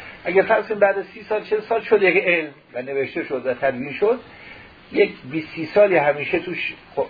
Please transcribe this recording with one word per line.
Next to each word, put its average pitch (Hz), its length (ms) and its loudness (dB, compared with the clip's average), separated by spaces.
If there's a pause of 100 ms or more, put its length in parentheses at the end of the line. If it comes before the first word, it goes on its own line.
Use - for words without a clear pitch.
(260)
اگه 180 160 4
فرض 208 260 2
کنیم 208 120 -2
بعد 196 220 4
سی 208 220 -12
سال، 208 200 -4
چهل 214 160 -2
سال 220 220 -2
شد، 214 200 2
یک 185 220 4
علم 170 260 0 (240)
و 120 80 -6
نوشته 139 420 -4
شد 135 220 -6
و 127 80 0
تدوین 135 400 -2
شد، 226 260 0 (720)
یک 190 220 2 (180)
بیست 156 240 -6
سی 165 100 -6
سالی 202 320 4
همیشه 147 420 0
توش - 340 -8 (360)